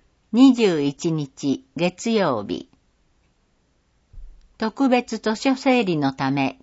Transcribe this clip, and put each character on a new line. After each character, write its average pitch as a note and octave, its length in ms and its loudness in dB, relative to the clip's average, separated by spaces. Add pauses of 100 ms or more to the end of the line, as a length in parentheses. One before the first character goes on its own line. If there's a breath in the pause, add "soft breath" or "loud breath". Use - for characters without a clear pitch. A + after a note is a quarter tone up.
(300)
二 B3+ 240 6
十 F#3 280 2
一 C#3+ 280 -2
日 C#3+ 640 -4
月 F3+ 360 -4
曜 D3+ 340 0
日。 - 260 -10 (1900)
特 A3 320 -2
別 A#3+ 300 0
図 A3 160 -2
書 C4 220 0
整 B3+ 280 2
理 F3+ 120 0
の C#3 160 0
た C3+ 180 -4
め C#3 320 -4